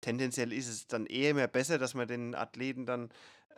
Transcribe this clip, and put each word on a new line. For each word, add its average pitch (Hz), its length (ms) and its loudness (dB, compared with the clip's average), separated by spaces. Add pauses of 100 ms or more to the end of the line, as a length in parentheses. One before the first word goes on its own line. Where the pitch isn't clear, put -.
tendenziell 123 500 0
ist 123 160 -2
es 113 180 -8
dann 113 200 -2
eher 143 280 2
mehr 135 140 4
besser, 135 300 2
dass 127 160 0
man 123 120 0
den 120 280 -4
Athleten 127 500 -4
dann 120 240 -2 (500)